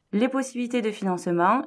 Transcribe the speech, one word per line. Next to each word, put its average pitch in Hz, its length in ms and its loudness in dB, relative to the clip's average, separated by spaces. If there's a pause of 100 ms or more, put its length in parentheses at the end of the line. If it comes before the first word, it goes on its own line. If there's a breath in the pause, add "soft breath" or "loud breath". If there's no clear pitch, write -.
(120)
les 220 160 2
possibilités 247 540 -2
de 214 80 0
financement 185 760 0